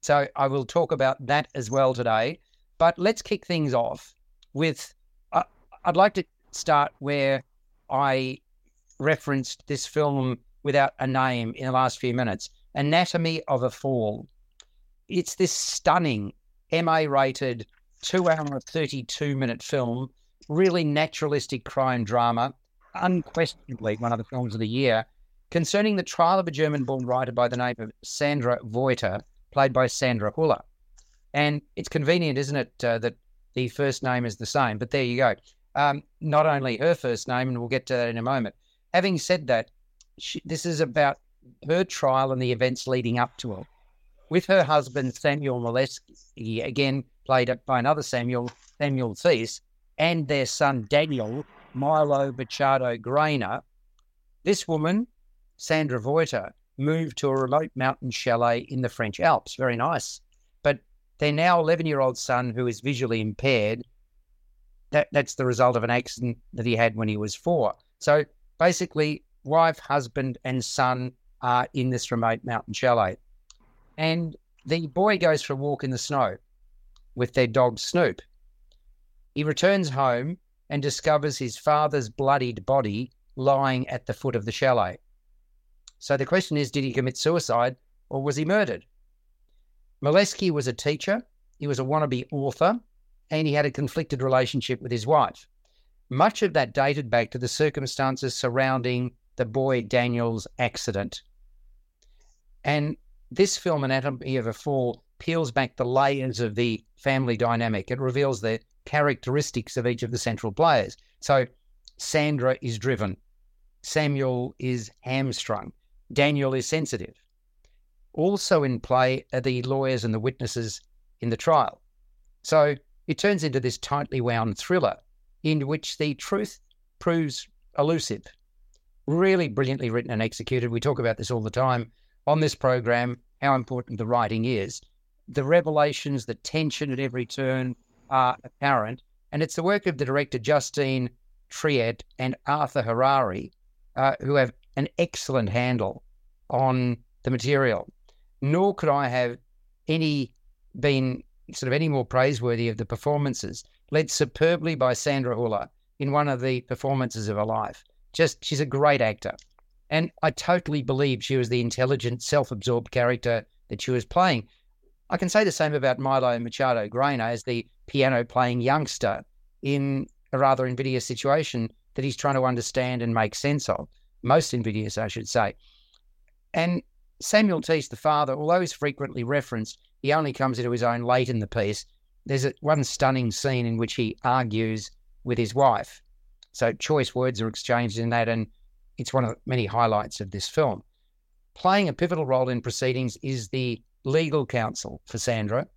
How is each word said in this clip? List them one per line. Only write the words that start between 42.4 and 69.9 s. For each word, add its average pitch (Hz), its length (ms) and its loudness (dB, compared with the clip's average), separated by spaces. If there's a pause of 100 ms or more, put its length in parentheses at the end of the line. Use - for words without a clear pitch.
the 123 120 0
events 127 340 0
leading 120 320 0
up 123 200 0
to 113 160 -8
it. 95 120 -12 (640)
With 175 160 2
her 190 160 6
husband, 131 500 2
Samuel 143 480 -2
Molesky, 117 1040 -4
again 135 380 0 (240)
played 127 240 4 (160)
by 127 140 2
another 147 220 2
Samuel, 123 460 -2 (300)
Samuel 131 380 -2
Thies, 120 440 2 (380)
and 160 300 0
their 139 180 0
son, 135 420 0
Daniel 143 560 0 (300)
Milo 139 560 2
Machado 127 680 0
Graner, 127 640 0 (840)
this 196 240 0
woman, 170 400 0 (480)
Sandra 151 420 0
Voiter, 123 540 -2 (260)
moved 156 400 -2
to 147 100 0
a 135 80 2
remote 135 380 0
mountain 131 380 -4
chalet 120 480 2
in 131 220 -6
the 120 60 -2
French 110 300 -6
Alps. 160 380 2
Very 127 180 0
nice. 135 460 -4 (420)
But 143 160 2 (400)
their 147 120 0
now 170 300 4
eleven-year-old 156 580 2
son, 123 340 -2
who 123 140 -2
is 113 140 -4
visually 123 400 -2
impaired, 110 640 0 (1080)
that, 147 220 4
that's 143 240 0
the 131 100 0
result 123 300 4
of 113 80 2
an 117 60 0
accident 120 460 -2 (180)
that 117 120 -4
he 120 80 2
had 110 220 4
when 110 100 -2
he 107 100 -2
was 104 200 -6
four. 151 360 0 (280)
So 147 240 4 (340)
basically, 160 640 0 (220)
wife, 160 340 4
husband, 135 640 -2